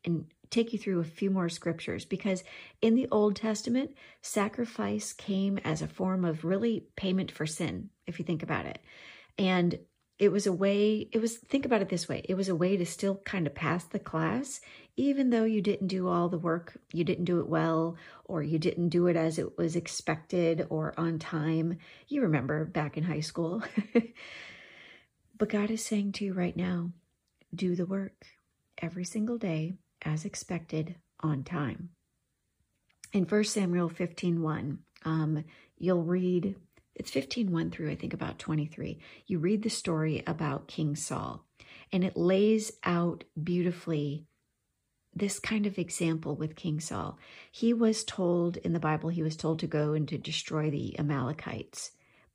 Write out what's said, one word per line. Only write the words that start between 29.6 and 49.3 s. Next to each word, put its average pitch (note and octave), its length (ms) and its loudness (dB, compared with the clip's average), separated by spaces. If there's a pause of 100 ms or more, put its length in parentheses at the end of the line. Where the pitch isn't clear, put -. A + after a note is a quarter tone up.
as D#3 240 -2
expected D#3+ 720 -6 (240)
on C#3+ 240 0
time. D#3 440 -4 (1300)
In F#3+ 100 4
First G#3 300 2
Samuel F3 340 2
fifteen E3+ 540 -2
one, D3+ 380 -2 (260)
um, D#3 380 0 (340)
you'll F3 240 2
read, F3+ 540 0 (380)
it's - 160 -10
fifteen B3 420 -2
one E3 180 0
through, D#3+ 200 -6
I D3+ 40 -4
think, - 180 -8
about - 260 -6
twenty-three. D#3 600 -4 (240)
You F#3 140 0
read G3+ 240 2
the A3 80 0
story D#3 560 0
about D#3 420 -2
King D3+ 260 0
Saul, - 520 -6 (440)
and F#3 140 2
it - 140 -2
lays G#3 540 4 (120)
out E3+ 400 0 (180)
beautifully E3 840 0 (880)
this G3+ 240 -2
kind G#3+ 260 0
of G3 140 -2
example D#3+ 580 0
with D#3 180 -4
King D#3 260 -2
Saul. - 380 -6 (320)
He A#3 220 4
was A3+ 320 4
told F3 540 2
in E3+ 160 0
the E3+ 40 2
Bible, D#3 300 0
he E3+ 140 0
was D#3 160 0